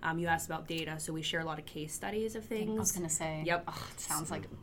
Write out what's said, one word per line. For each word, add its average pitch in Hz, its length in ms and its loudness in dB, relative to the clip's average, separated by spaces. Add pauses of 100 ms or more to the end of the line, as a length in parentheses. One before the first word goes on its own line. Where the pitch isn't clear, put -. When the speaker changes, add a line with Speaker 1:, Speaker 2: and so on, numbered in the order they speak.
Speaker 1:
um, 165 160 2
you 170 100 2
asked 165 180 4
about 160 200 -2
data, 160 320 -2
so 160 140 -4
we 160 100 0
share 165 180 2
a 165 40 -2
lot 156 140 -2
of 156 80 -10
case 156 260 -6
studies 214 420 0
of 220 80 -4
Speaker 2:
I - 20 -10
was - 40 -12
Speaker 1:
things. 220 440 2
Speaker 2:
gonna 175 180 0
say, 160 340 0
Speaker 1:
Yep. 170 240 4
Speaker 2:
oh, - 240 -6
it - 80 -12
sounds 156 300 0
like 160 140 -2 (180)